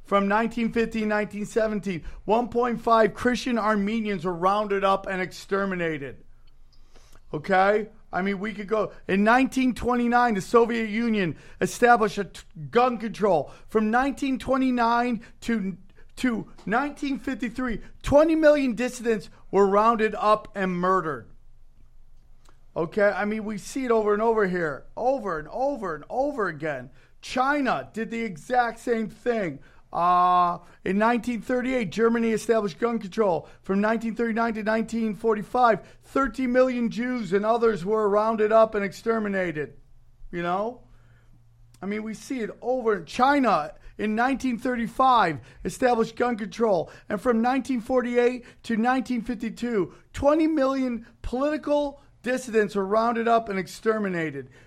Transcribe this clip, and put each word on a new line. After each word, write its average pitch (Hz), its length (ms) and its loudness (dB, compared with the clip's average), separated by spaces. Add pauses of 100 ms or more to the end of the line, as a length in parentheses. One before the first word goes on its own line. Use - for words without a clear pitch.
From 196 220 2
nineteen 226 440 0
fifteen, 226 380 -2
nineteen 208 360 -4
seventeen, 208 580 -2 (220)
one 226 220 0
point 233 340 -2
five 226 320 4
Christian 247 460 0
Armenians 208 640 -2
were 185 80 -2
rounded 196 500 0
up 196 220 2
and 185 160 -4
exterminated. 175 1040 -4 (1080)
Okay? 190 580 2 (220)
I 180 120 -2
mean, 196 160 -2
we 214 140 -8
could 196 140 -12
go. 208 240 0 (160)
In 196 160 2
nineteen 254 520 2
twenty-nine, 240 580 2
the 190 80 -2
Soviet 226 480 2
Union 208 480 0 (240)
established 214 560 4
a 202 60 -4
t-, - 180 -14 (300)
gun 240 260 2
control. 185 540 0 (160)
From 214 240 0
nineteen 262 480 0
twenty-nine 247 840 0 (200)
to, 196 360 -2 (380)
to 226 340 -2 (160)
nineteen 277 540 -2
fifty-three, 254 600 -6 (200)
twenty 320 320 6
million 294 400 4
dissidents 233 560 -4 (220)
were 196 160 6
rounded 214 480 2
up 208 400 2
and 190 160 -2
murdered. 175 580 -2 (1500)
Okay? 202 340 2
I 190 160 -4
mean, 214 200 -4
we 214 140 -8
see - 260 -8
it 240 60 2
over 214 220 2
and 208 80 0
over 220 260 2
here, 165 380 -4 (100)
over 208 420 -2
and 151 120 -10
over 226 440 -4
and 147 160 -12
over 247 380 -2
again. 143 420 -8 (300)
China 254 760 -2
did 220 180 -6
the 226 100 -6
exact 226 580 -2
same 226 300 -2
thing. 202 500 -4 (320)
Uh, 180 680 2 (260)
in 190 120 0
nineteen 233 440 0
thirty-eight, 247 500 -2
Germany 226 400 2
established 214 460 0
gun 233 220 -2
control. 190 500 -2 (140)
From 196 180 0
nineteen 226 340 -2
thirty-nine 233 380 0
to 214 100 -6
nineteen 220 520 -2
forty-five, 226 640 2 (240)
thirty 269 420 -2
million 247 440 2
Jews 226 440 -4
and 202 120 2
others 220 380 2
were 214 240 2
rounded 214 440 2
up 220 240 6
and 202 100 -2
exterminated. 196 880 -4 (580)
You 175 120 -6
know? 208 380 -4 (1000)
I 185 60 -8
mean, 214 160 -6
we 220 100 -10
see 247 280 -8
it 208 100 -6 (100)
over. 226 400 0
China, 247 720 2 (240)
in 214 160 -2
nineteen 247 460 -2
thirty-five, 233 800 2 (260)
established 226 500 0
gun 240 220 -2
control. 202 540 -2 (180)
And 214 100 -4
from 233 220 2
nineteen 254 400 0
forty-eight 240 640 0 (180)
to 226 140 -2
nineteen 247 440 0
fifty-two, 226 720 -4 (200)
twenty 302 340 2
million 269 600 -2 (160)
political 294 800 -2 (200)
dissidents 220 540 0
were 196 100 0
rounded 226 420 0
up 226 220 2
and 196 80 -4
exterminated. 185 920 -4 (180)